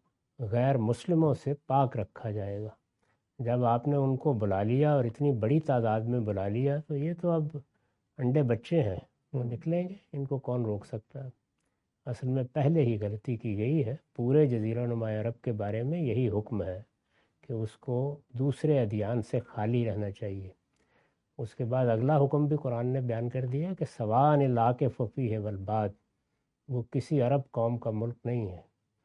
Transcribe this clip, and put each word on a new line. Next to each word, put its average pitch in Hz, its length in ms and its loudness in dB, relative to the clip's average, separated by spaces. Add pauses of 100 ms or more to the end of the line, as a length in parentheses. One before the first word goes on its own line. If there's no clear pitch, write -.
(420)
गैर 123 360 2
मुस्लिमों 147 560 2
से 139 200 -2
पाक 135 440 0
रखा 107 340 -6
जाएगा। 104 460 -6 (640)
जब 123 220 2
आपने 120 340 2
उनको 135 360 2
बुला 104 300 0
लिया 143 320 4
और 131 100 2
इतनी 143 260 0
बड़ी 120 280 2
तादाद 113 460 2
में 120 200 0
बुला 101 220 -2
लिया, 139 320 0
तो 151 160 -6
ये 156 180 -2
तो 170 160 -2
अब 151 340 -2 (560)
अंडे 135 240 2
बच्चे 123 380 2
हैं, 92 200 -2 (320)
वो 127 100 -2
निकलेंगे, 175 560 -4 (140)
इनको 139 260 -4
कौन 123 260 -2
रोक 104 200 -4
सकता 131 400 -10
है? 131 60 -12 (760)
असल 127 200 -6
में 131 180 0
पहले 151 360 2
ही 117 160 2
गलती 107 400 -4
की 107 180 -4
गई 131 260 0
है। 123 180 -2 (160)
पूरे 135 320 4
जजीरा 113 380 -2
नुमा 113 340 -2
अरब 113 140 -2 (100)
के 123 80 -2
बारे 107 320 -2
में 165 180 -2
यही 127 240 0
हुक्म 104 380 -2
है 92 220 -6 (640)
कि 123 60 -6
उसको 123 720 -4 (120)
दूसरे 143 420 0
अदियान 107 440 0
से 120 180 -4
खाली 117 460 -2
रहना 104 240 -4
चाहिए। 98 440 -10 (880)
उसके 123 240 -8
बाद 123 240 2
अगला 120 280 4
हुक्म 143 320 4
भी 151 80 2
कुरान 123 320 -2
ने 127 140 0
बयान 120 280 -2
कर 127 180 -4
दिया 156 260 -2
कि 165 120 -4
सवान 135 680 4
लाकिफ़ 120 500 2
फ़ीहि 110 340 -2
वल 104 200 -4
बाद, 104 380 -2 (760)
वो 123 120 -2 (120)
किसी 139 260 0
अरब 127 240 2 (100)
कौम 117 240 0
का 120 140 -4
मुल्क 113 240 -4 (100)
नहीं 120 220 -2
है। 90 180 -12 (400)